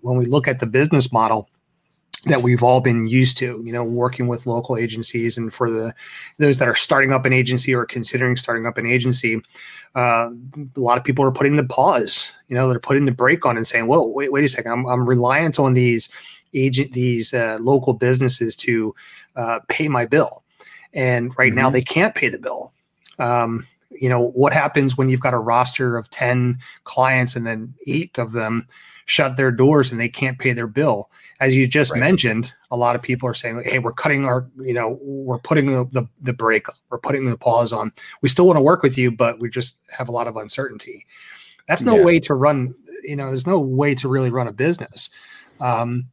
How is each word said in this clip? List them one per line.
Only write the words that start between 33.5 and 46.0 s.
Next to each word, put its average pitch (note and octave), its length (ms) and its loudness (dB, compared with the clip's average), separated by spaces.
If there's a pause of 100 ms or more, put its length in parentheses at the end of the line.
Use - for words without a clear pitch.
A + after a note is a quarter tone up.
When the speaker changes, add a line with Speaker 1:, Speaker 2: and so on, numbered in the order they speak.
Speaker 1:
"Hey, C3 160 -2
we're A2+ 140 -4
cutting C#3 320 -2
our, B2+ 200 0 (140)
you C3 140 -4
know, A#2+ 280 -4
we're C3+ 380 -8
putting C#3+ 280 0
the, B2+ 260 0
the, B2 120 -2 (160)
the B2+ 120 -4
brake, A2+ 340 0 (220)
we're B2 80 -8
putting C#3 280 -4
the A#2 120 -2
pause A#2 340 2
on. A2 220 -6 (280)
We C3+ 60 2
still F3+ 180 4
wanna E3 160 6
work E3+ 220 4
with C3 140 2
you, B2 120 2
but A#2 300 -2
we A#2 100 -6
just B2 300 -8 (180)
have A#2+ 120 -8
a - 20 -10
lot A#2 160 -6
of A2+ 80 -10
uncertainty." A2 720 -10 (600)
That's - 140 0
no A#3+ 160 4
Speaker 2:
Yeah. F#3+ 60 8
Speaker 1:
way E3+ 160 6
to D#3 140 -2
run, C3+ 420 0 (280)
you D3 120 -10
know, C#3 120 -8
there's C3 200 -6
no F#3 120 2
way C3+ 360 0
to C3 140 -4
really C3 200 0
run A#2+ 200 -2
a - 20 -8
business. C#3+ 580 -4 (520)
Um, B2 520 -2